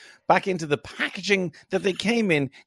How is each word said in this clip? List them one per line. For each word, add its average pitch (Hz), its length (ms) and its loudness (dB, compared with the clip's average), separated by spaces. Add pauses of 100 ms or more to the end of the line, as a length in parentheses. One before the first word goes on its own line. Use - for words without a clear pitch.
(280)
back 185 200 4
into 180 180 -4
the 143 120 0
packaging 190 760 -2 (160)
that 185 140 -2
they 190 100 0
came 214 380 0
in, 143 180 2 (180)